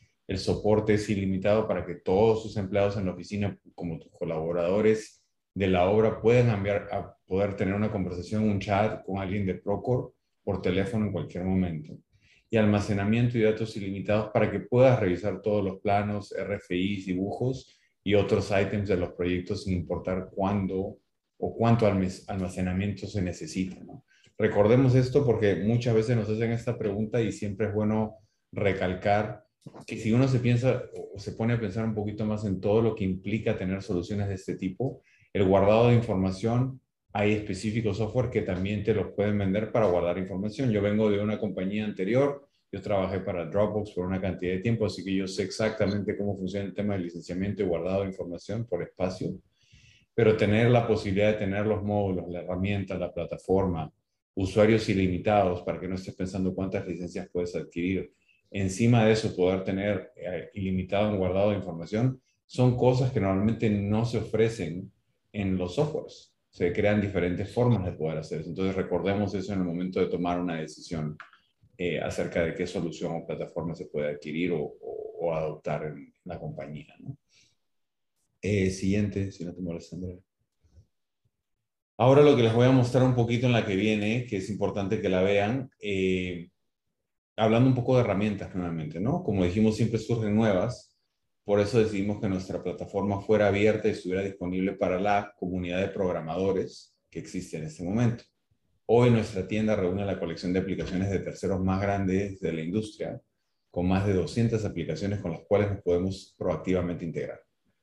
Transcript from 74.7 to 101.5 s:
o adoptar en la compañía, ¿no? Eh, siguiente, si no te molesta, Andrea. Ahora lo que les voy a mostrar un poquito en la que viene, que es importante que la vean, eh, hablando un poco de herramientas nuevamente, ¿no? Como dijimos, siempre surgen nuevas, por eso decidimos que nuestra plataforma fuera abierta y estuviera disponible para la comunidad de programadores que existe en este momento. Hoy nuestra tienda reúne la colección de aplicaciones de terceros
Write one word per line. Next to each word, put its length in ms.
o 160
adoptar 500
en 260
la 160
compañía, 600
¿no? 180
Eh, 300
siguiente, 600
si 140
no 80
te 80
molesta, 340
Andrea. 220
Ahora 260
lo 120
que 80
les 100
voy 120
a 60
mostrar 320
un 100
poquito 320
en 60
la 140
que 100
viene, 500
que 120
es 120
importante 520
que 80
la 120
vean, 480
eh, 720
hablando 340
un 60
poco 200
de 80
herramientas 520
nuevamente, 440
¿no? 240
Como 200
dijimos, 320
siempre 240
surgen 360
nuevas, 600
por 180
eso 180
decidimos 400
que 80
nuestra 340
plataforma 600
fuera 260
abierta 400
y 40
estuviera 300
disponible 520
para 260
la 400
comunidad 400
de 80
programadores 1080
que 100
existe 360
en 80
este 200
momento. 420
Hoy 240
nuestra 380
tienda 280
reúne 300
la 140
colección 320
de 80
aplicaciones 500
de 100
terceros 420